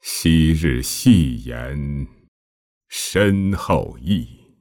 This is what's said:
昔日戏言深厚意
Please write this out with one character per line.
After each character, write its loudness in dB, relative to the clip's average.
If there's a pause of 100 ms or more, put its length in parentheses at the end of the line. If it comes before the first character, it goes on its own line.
昔 2
日 0
戏 2
言 -8 (800)
深 0
厚 -4
意 -6